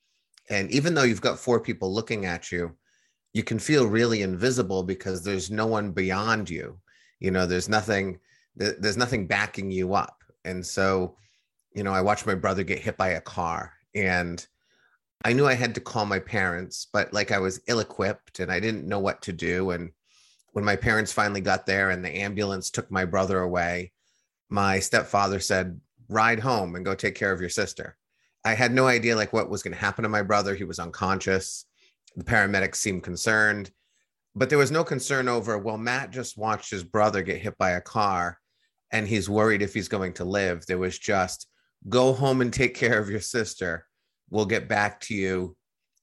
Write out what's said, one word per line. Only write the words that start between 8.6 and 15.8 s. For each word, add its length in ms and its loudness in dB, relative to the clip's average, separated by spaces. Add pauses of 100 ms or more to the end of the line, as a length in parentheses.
there's 160 -2
nothing 320 0
backing 420 -2
you 260 -2
up. 280 -4 (220)
And 200 -8
so, 520 0 (560)
you 100 -4
know, 80 0
I 80 2
watched 260 2
my 100 0
brother 280 0
get 160 -4
hit 160 -4
by 140 0
a 120 -2
car, 520 -6 (200)
and 540 -2 (800)
I 80 4
knew 140 4
I 80 4
had 180 0
to 80 -4